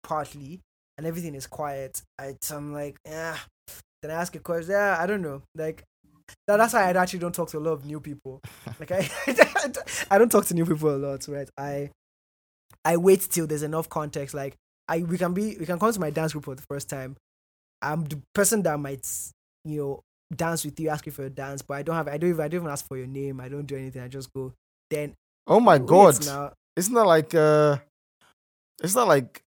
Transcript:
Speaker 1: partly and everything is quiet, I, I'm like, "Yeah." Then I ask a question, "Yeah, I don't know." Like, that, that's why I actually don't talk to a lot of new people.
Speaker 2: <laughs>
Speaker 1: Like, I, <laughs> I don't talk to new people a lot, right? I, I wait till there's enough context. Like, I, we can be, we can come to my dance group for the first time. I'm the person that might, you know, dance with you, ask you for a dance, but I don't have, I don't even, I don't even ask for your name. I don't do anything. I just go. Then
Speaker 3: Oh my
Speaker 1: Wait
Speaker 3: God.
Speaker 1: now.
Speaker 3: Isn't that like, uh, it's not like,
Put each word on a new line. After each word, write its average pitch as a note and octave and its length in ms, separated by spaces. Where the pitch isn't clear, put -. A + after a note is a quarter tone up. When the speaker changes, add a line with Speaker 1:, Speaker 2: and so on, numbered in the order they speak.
Speaker 1:
partly D3+ 560
and D#3 100
everything E3 280
is C3+ 120
quiet, C#3 540
I, C#3 160
I'm D3 220
like, D3 320
"Yeah." D#3+ 320
Then D3+ 100
I D#3+ 40
ask F3 200
a D#3 40
question, E3+ 320
"Yeah, G3+ 280
I E3+ 60
don't G3+ 160
know." C#3+ 200
Like, D#3+ 280
that, G#3 100
that's A3 160
why G3 160
I - 20
actually F3+ 280
don't E3+ 140
talk E3 160
to D#3+ 80
a - 20
lot D#3+ 140
of C#3 120
new D3+ 140
people. C#3+ 460
Speaker 2:
<laughs> - 340
Speaker 1:
Like, D3+ 120
I, F3+ 180
<laughs> - 840
I G3 60
don't A3+ 140
talk G3+ 140
to - 80
new E3+ 120
people D3+ 300
a - 20
lot, C#3 300
right? C#3+ 300
I, C#3+ 320
I E3+ 120
wait F#3 240
till E3 260
there's D3+ 160
enough D#3 260
context. D3 460
Like, C#3 200
I, E3 120
we F3 180
can F3+ 160
be, G#3 240
we E3 80
can E3+ 140
come A3 120
to G#3+ 80
my D#3+ 120
dance D#3+ 220
group D3+ 120
for C3+ 100
the - 140
first C#3+ 200
time. C3+ 260
I'm D#3 240
the C#3+ 160
person G3+ 300
that D3+ 160
might, C#3 280
you D3+ 140
know, C#3 220
dance E3 280
with D3 160
you, D#3 100
ask D3+ 160
you D#3 60
for C#3 120
a C3+ 60
dance, C3+ 320
but C#3 140
I C#3+ 80
don't E3 120
have, D#3 120
I D3 100
don't F3 140
even, D#3+ 100
I D3 60
don't F3 140
even D#3+ 100
ask C#3+ 160
for C3 100
your B2+ 100
name. C3+ 320
I B2+ 100
don't C#3+ 160
do C#3 100
anything. C3 260
I B2 60
just C3 260
go. C3 200
Then D3 240
Speaker 3:
Oh G3 120
my G3+ 180
Speaker 1:
Wait B2+ 100
Speaker 3:
God. D#3+ 380
Speaker 1:
now. C#3+ 280
Speaker 3:
Isn't F#3 180
that A#3 120
like, D#3+ 280
uh, D3+ 440
it's F#3 120
not A#3+ 120
like, C#3 360